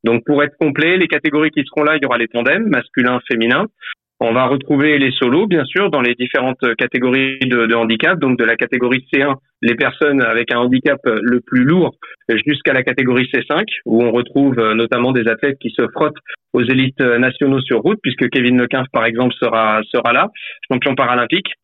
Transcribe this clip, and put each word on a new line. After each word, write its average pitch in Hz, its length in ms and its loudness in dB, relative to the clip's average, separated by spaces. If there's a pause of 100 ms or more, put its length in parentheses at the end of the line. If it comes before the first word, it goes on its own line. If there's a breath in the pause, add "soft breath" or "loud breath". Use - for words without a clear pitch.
Donc, 117 220 0
pour 143 180 2
être 147 160 -4
complet, 160 380 2
les 175 100 2
catégories 151 440 -2
qui 147 140 -2
seront - 180 -4
là, 156 140 2
il 139 60 -2
y - 20 -2
aura 120 120 2
les 117 100 -2
tandems, 147 420 0
masculin, 123 500 0 (100)
féminin. 123 360 0 (560 loud breath)
On 113 120 0
va 127 140 2
retrouver 143 500 2
les 135 140 2
solos, 143 360 2
bien 165 160 0
sûr, 190 260 0
dans 147 120 0
les 120 120 0
différentes 123 640 -2
catégories 135 640 -2
de, 123 280 0
de 117 80 2
handicap. 117 440 0
Donc, 127 180 0
de 120 60 0
la 113 140 0
catégorie 123 560 -2
C 139 80 2
un, 139 140 0 (260)
les 120 140 0
personnes 135 460 0
avec 117 320 0
un 120 40 0
handicap 123 480 2
le 120 340 0
plus 127 240 0
lourd, 160 280 2 (540 loud breath)
jusqu'à 139 280 -2
la 131 100 0
catégorie 127 500 0
C 123 140 0
cinq, 175 180 -2 (200)
où 113 180 2
on 117 80 2
retrouve, 127 480 0
euh, 110 140 2
notamment 120 400 0
des 117 160 0
athlètes 135 320 -2
qui 117 80 -6
se 117 240 -2
frottent 151 240 -2 (340 loud breath)
aux 120 120 0
élites, 131 360 0
euh, 120 180 2
nationaux 131 440 0
sur 117 180 0
route, 196 220 0
puisque 131 280 -2
Kevin 127 280 2
Lequinf, 123 340 -2
par 117 140 0
exemple, 120 340 0
sera, 110 400 0 (100)
sera 120 220 0
là, 156 160 2 (420 loud breath)
champion 135 260 0
paralympique 123 580 -2 (100)